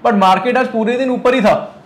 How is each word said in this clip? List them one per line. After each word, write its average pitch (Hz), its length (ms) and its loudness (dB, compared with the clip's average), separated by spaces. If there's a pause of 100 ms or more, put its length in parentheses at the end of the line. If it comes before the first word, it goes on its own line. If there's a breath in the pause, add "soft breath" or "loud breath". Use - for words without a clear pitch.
but 233 100 2
market 190 420 2
आज 262 100 0
पूरे 226 300 -2
दिन 262 120 -2
ऊपर 247 240 -2
ही 262 80 0
था। - 440 -2